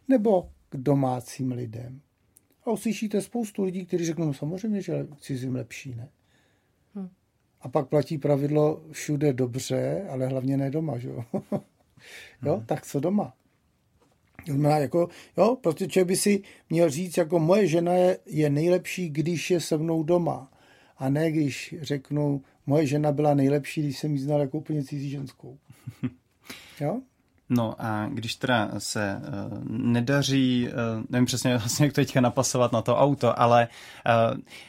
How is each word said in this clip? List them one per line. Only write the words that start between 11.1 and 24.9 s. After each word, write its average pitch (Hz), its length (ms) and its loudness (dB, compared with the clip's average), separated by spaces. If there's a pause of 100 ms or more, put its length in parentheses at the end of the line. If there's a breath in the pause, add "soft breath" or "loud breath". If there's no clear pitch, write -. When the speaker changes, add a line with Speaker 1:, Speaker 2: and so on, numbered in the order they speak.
Speaker 1:
<laughs> - 280 -4 (840 loud breath)
Jo, 156 120 0
Speaker 3:
Hm. 220 80 -8
Speaker 1:
tak 147 200 -4
co - 140 -4
doma? 175 340 -2 (1120)
To 156 80 -8
znamená, 147 240 4
jako, 170 320 0 (280 loud breath)
jo, 214 240 6
prostě 170 260 0
člověk 185 200 2
by 185 80 2
si 202 260 2 (280 loud breath)
měl 165 200 4
říct, 165 280 -4
jako 175 220 2
moje 185 280 4
žena 170 260 2
je, 180 320 4
je 151 240 0
nejlepší, 175 600 0
když 156 420 -2
je 175 80 4
se 156 180 -2
mnou 160 260 0
doma. 151 480 0 (460 soft breath)
A 135 120 -2
ne, 156 220 2
když 151 500 -2
řeknu, 143 600 -2 (240 soft breath)
moje 147 220 4
žena 147 240 2
byla 147 220 2
nejlepší, 139 500 2
když 143 160 -4
jsem 151 140 -2
ji 139 60 0
znal 147 220 0
jako 139 160 -4
úplně 151 260 -4
cizí 139 260 -8